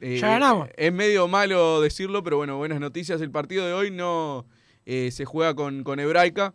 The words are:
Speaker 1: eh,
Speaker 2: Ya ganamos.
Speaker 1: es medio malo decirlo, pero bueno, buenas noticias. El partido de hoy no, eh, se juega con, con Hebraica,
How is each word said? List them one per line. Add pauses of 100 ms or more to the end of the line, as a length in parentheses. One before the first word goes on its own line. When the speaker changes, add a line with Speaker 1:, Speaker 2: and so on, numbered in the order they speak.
Speaker 1:
eh,
Speaker 2:
Ya
ganamos.
Speaker 1:
es
medio
malo
decirlo,
pero
bueno,
buenas
noticias.
El
partido
de
hoy
no, (420)
eh,
se
juega
con,
con
Hebraica,